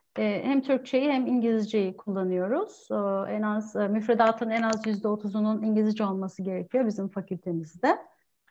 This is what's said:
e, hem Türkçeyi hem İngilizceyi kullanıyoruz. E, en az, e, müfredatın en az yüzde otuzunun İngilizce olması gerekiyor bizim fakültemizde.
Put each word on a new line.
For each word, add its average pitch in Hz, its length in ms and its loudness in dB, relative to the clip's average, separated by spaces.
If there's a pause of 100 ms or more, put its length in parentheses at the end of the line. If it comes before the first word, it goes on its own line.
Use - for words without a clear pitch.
(180)
e, 214 260 0
hem 269 180 2
Türkçeyi 262 500 2
hem 254 140 0
İngilizceyi 220 720 2
kullanıyoruz. 190 920 -2
E, 202 420 -2
en 214 100 -2
az, 214 340 -2
e, 202 120 0
müfredatın 226 640 2
en 226 120 0
az 220 240 0
yüzde 208 220 0
otuzunun 214 540 -2
İngilizce 214 420 2
olması 190 380 -4
gerekiyor 190 440 -2
bizim 196 220 -2
fakültemizde. 175 920 -2 (520)